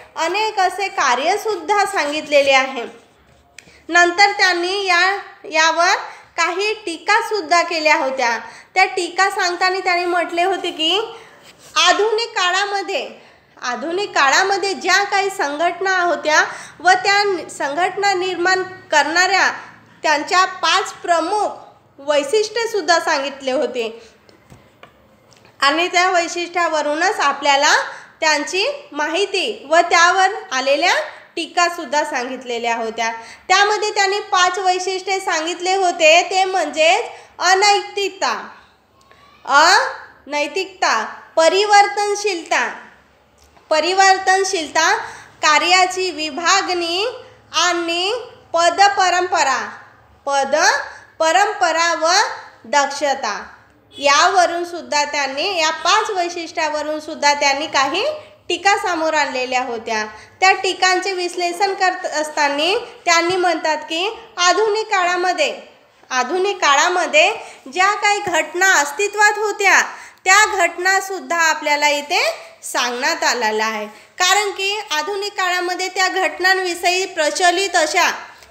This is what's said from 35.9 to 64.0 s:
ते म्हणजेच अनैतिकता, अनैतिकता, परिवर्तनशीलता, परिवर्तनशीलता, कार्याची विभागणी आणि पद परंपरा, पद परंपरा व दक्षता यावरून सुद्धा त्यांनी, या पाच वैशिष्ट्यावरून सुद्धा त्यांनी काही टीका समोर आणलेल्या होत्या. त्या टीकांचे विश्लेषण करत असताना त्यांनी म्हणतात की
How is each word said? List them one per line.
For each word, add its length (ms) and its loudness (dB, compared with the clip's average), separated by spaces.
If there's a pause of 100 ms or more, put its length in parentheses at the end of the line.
ते 140 2
म्हणजेच 600 2 (340)
अनैतिकता, 1080 0 (960)
अनैतिकता, 1600 0 (320)
परिवर्तनशीलता, 1400 2 (920)
परिवर्तनशीलता, 1300 2 (460)
कार्याची 680 2
विभागणी 960 -2 (480)
आणि 600 0 (380)
पद 280 2 (180)
परंपरा, 720 0 (560)
पद 300 0 (640)
परंपरा 760 2
व 160 0 (540)
दक्षता 840 -2 (520)
यावरून 640 2
सुद्धा 400 -4
त्यांनी, 560 -4
या 100 2
पाच 400 0
वैशिष्ट्यावरून 880 -4
सुद्धा 340 0
त्यांनी 320 0
काही 380 0 (440)
टीका 280 2
समोर 380 -2
आणलेल्या 480 0
होत्या. 440 -6 (340)
त्या 120 6
टीकांचे 600 0
विश्लेषण 640 -2
करत 320 -2
असताना 720 0 (260)
त्यांनी 320 2
म्हणतात 400 0
की 420 -6 (180)